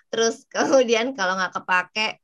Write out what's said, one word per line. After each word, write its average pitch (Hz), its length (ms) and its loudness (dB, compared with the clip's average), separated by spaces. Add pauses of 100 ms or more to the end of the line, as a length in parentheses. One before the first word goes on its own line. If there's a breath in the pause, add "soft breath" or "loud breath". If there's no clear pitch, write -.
(120 loud breath)
Terus 226 340 -2
kemudian 240 720 2
kalau 190 240 -2
nggak 180 160 -4
kepake 185 520 -2 (160)